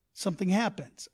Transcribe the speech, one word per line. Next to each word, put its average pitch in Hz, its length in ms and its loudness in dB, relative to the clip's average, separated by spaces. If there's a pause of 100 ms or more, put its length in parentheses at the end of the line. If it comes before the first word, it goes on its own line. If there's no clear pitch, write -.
(140)
something 190 340 -2
happens. 190 640 0